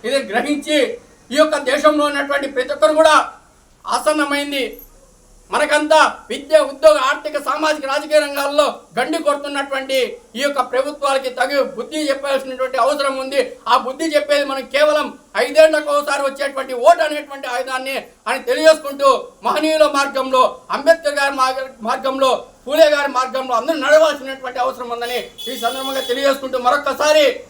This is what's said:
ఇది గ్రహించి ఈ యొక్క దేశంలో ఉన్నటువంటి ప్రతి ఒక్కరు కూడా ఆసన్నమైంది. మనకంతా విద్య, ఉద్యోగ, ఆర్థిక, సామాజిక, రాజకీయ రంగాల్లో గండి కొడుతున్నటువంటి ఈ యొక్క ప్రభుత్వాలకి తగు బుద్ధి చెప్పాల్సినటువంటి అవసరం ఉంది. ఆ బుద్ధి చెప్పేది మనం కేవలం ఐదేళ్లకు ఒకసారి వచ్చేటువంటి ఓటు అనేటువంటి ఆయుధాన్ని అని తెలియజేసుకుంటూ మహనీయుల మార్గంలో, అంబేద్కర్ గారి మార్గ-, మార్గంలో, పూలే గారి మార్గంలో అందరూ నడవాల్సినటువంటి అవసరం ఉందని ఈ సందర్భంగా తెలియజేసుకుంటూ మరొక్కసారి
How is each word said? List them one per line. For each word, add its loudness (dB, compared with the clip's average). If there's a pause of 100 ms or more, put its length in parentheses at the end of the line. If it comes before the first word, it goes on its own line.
ఇది -2
గ్రహించి -2 (380)
ఈ -2
యొక్క 4
దేశంలో 2
ఉన్నటువంటి -2
ప్రతి -4
ఒక్కరు 2
కూడా 4 (540)
ఆసన్నమైంది. -2 (720)
మనకంతా 2 (120)
విద్య, 0
ఉద్యోగ, 4
ఆర్థిక, -2
సామాజిక, -2
రాజకీయ 0
రంగాల్లో 0 (180)
గండి -2
కొడుతున్నటువంటి -4 (200)
ఈ -8
యొక్క -2
ప్రభుత్వాలకి -2
తగు -2
బుద్ధి -6
చెప్పాల్సినటువంటి -4
అవసరం 0
ఉంది. -4 (120)
ఆ 4
బుద్ధి -4
చెప్పేది 0
మనం -6
కేవలం 0 (180)
ఐదేళ్లకు 4
ఒకసారి 0
వచ్చేటువంటి -4
ఓటు 4
అనేటువంటి -6
ఆయుధాన్ని -6 (220)
అని -2
తెలియజేసుకుంటూ 2 (200)
మహనీయుల 2
మార్గంలో, 0 (100)
అంబేద్కర్ 2
గారి 0
మార్గ-, -2 (100)
మార్గంలో, 0 (200)
పూలే 4
గారి 0
మార్గంలో -2
అందరూ 0
నడవాల్సినటువంటి 0
అవసరం -6
ఉందని -6 (300)
ఈ -10
సందర్భంగా -4
తెలియజేసుకుంటూ -2
మరొక్కసారి 2